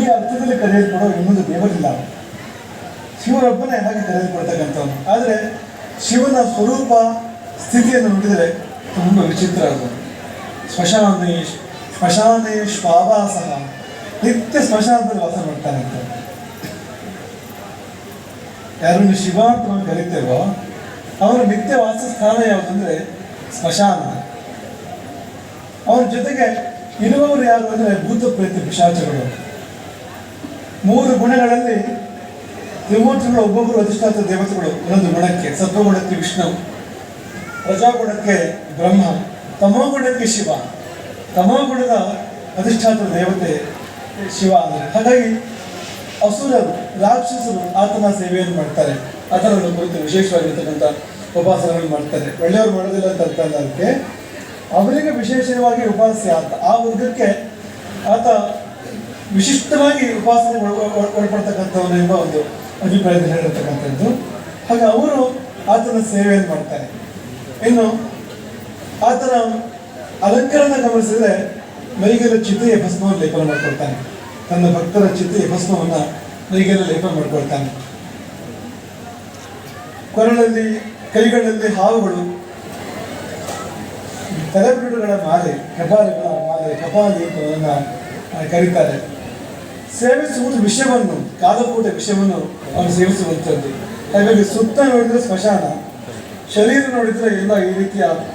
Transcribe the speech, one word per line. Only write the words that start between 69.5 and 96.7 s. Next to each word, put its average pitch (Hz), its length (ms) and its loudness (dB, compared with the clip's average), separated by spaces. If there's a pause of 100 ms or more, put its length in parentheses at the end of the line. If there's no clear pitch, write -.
ಅಲಂಕರಣ 277 500 4 (160)
ಗಮನಿಸಿದ್ರೆ 220 440 4 (680)
ಮೈಗೆಲ್ಲ 220 420 4
ಚಿತೆಯ 220 340 4
ಭಸ್ಮವನ್ನು 185 420 2
ಲೇಪನ 156 240 0
ಮಾಡ್ಕೊಳ್ತಾನೆ. 143 540 -2 (540)
ತನ್ನ 175 240 4
ಭಕ್ತರ 185 320 4
ಚಿತೆಯ 180 440 0
ಭಸ್ಮವನ್ನ 175 460 0 (580)
ಮೈಗೆಲ್ಲ 190 300 4
ಲೇಪನ 175 240 0
ಮಾಡ್ಕೊಳ್ತಾನೆ. 139 800 -4 (2250)
ಕೊರಳಲ್ಲಿ, 226 520 4 (460)
ಕೈಗಳಲ್ಲಿ 220 640 4
ಹಾವುಗಳು, 190 460 2 (2250)
ತಲೆಬುರುಡುಗಳ 226 640 2
ಮಾಲೆ, 160 380 2 (260)
ಕಪಾಲಗಳ 202 480 4 (200)
ಮಾಲೆ, 160 280 -2
ಕಪಾಲಿ 170 500 2
ಅಂತ 156 200 -4
ಅವನ್ನ, 156 240 -2 (640)
ಆ, 160 160 -6
ಕರೀತಾರೆ. 175 460 4 (1000)
ಸೇವಿಸುವುದು 254 640 2
ವಿಷವನ್ನು, 208 800 0
ಕಾಲಕೂಟ 226 460 2
ವಿಷವನ್ನು 196 540 0 (340)
ಅವನು 175 180 0
ಸೇವಿಸುವಂಥದ್ದು. 160 760 2 (440)
ಹಾಗಾಗಿ 202 320 6
ಸುತ್ತ 226 340 0
ನೋಡಿದ್ರೆ 240 440 4
ಸ್ಮಶಾನ, 190 420 2 (920)
ಶರೀರ 254 280 4 (140)